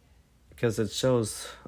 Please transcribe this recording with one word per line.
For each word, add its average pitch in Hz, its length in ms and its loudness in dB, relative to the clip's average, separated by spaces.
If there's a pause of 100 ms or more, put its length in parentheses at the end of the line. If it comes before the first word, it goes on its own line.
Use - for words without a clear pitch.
(500)
Because 117 300 -2
it 104 120 0
shows, 123 560 0 (200)